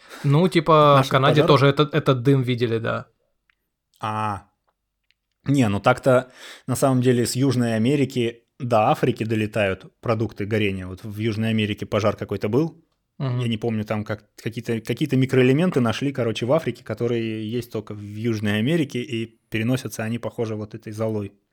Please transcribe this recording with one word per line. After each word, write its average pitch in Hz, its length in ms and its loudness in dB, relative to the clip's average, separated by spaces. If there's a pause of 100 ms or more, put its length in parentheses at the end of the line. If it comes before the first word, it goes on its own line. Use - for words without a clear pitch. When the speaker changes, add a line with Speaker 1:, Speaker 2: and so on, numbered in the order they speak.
(240)
Speaker 1:
Ну, 147 240 4
типа, 151 480 6
Speaker 2:
Наших 131 120 4
Speaker 1:
в - 20 -10
Канаде 143 320 4
Speaker 2:
пожаров? 170 60 4
Speaker 1:
тоже 139 200 6
этот, 147 260 2
этот 135 280 0
дым 135 200 4
видели, 117 360 -2
да. 113 280 -6 (920)
Speaker 2:
А. 107 420 -4 (1000)
Не, 135 240 2
ну 98 120 -2
так-то, 127 500 2 (360)
на 127 100 -2
самом 131 240 2
деле, 120 260 2
с - 100 -6
Южной 127 400 2
Америки 123 680 0 (140)
до 117 320 2
Африки 123 340 0
долетают 107 600 -2 (140)
продукты 110 460 -2
горения. 101 400 -2
Вот 92 180 -14
в 104 140 -12
Южной 110 320 -2
Америке 107 360 -2
пожар 104 300 0
какой-то 104 320 -6
был. 147 360 -2 (340)
Speaker 1:
Мгм. 123 200 -4
Speaker 2:
Я 120 100 -2
не 113 80 -2
помню, 110 280 -4
там 107 200 -4
как, 104 200 -8 (120)
какие-то, 113 440 -6
какие-то 135 360 -2
микроэлементы 131 640 4
нашли, 123 320 0
короче, 117 340 -4
в 127 60 0
Африке, - 320 -2
которые 113 640 -4
есть 117 220 -6
только 107 220 -10
в 104 60 -14
Южной 107 580 -2
Америке, 131 420 0
и 113 260 -6 (220)
переносятся 117 560 -4
они, 113 140 -6
похоже, 110 380 -6
вот 107 180 -12
этой 110 180 -16
золой. 107 400 -4 (200)